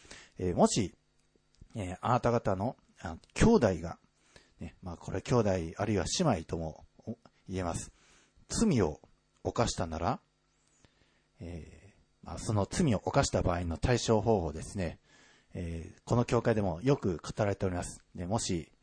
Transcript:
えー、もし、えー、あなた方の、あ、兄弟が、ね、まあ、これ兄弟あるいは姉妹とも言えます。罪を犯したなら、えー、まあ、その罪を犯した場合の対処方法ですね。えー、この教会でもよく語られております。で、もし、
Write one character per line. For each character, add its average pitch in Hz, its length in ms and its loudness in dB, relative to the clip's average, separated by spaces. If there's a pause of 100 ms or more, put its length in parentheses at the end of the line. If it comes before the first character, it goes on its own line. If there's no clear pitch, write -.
(380)
え 90 160 -2
ー、 - 20 -2
も 151 120 4
し、 - 280 -2 (800)
え 92 180 -6
ー、 92 80 -10
あ 110 120 0
な 123 60 2
た 117 120 2
方 113 240 0
の、 104 220 -4 (240)
あ、 82 160 -10 (160)
兄 - 120 4
弟 135 360 6
が、 85 160 -10 (600)
ね、 - 220 -14
ま 90 120 -10
あ、 80 40 -12
こ - 140 -10
れ 92 100 -4
兄 - 140 0
弟 110 140 4 (280)
あ 98 80 -2
る 110 80 0
い 101 40 2
は 85 80 2 (140)
姉 190 40 0
妹 107 200 2
と - 140 -6
も 80 280 -8 (640)
言 92 120 -6
え 185 40 -2
ま 175 120 -2
す。 - 160 -10 (560)
罪 180 340 2
を 78 180 2 (440)
犯 113 240 0
し - 80 -4
た - 100 -4
な 80 140 -6
ら、 98 200 -2 (1200)
え 85 540 -14 (300)
ー、 - 20 -20
ま - 100 -10
あ、 - 20 -8
そ - 160 -2
の 101 160 2
罪 151 260 2
を 90 80 -2
犯 135 200 2
し - 60 0
た 95 120 2
場 87 140 2
合 87 60 -2
の 85 160 -4
対 123 220 2
処 110 220 4
方 107 200 4
法 78 120 -4
で 78 100 -8
す - 140 -10
ね。 85 220 -4 (540)
え 82 440 -8
ー、 - 80 -20
こ 117 100 0
の 120 100 4
教 117 160 2
会 120 120 2
で 107 80 2
も 87 220 -2
よ 135 120 4
く 92 220 -2
語 - 220 -10
ら 107 80 2
れ 98 80 0
て - 100 -4
お 95 40 0
り 90 60 -2
ま 87 80 -4
す。 - 200 -12 (100)
で、 90 120 -8
も 101 140 0
し、 85 320 -4 (120)